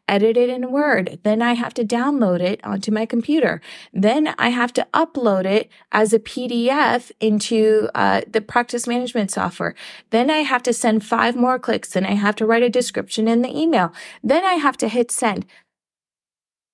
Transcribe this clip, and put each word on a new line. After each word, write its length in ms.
edit 300
it 120
in 220
Word. 520
Then 180
I 120
have 200
to 100
download 560
it 240
onto 280
my 140
computer. 540
Then 460
I 120
have 240
to 200
upload 520
it 240
as 220
a 60
P 280
D 220
F 500
into, 760
uh, 340
the 120
practice 460
management 440
software. 440
Then 180
I 100
have 240
to 100
send 300
five 320
more 240
clicks. 340
Then 120
I 80
have 240
to 80
write 180
a 60
description 580
in 140
the 140
email. 360
Then 220
I 80
have 240
to 100
hit 240
send. 340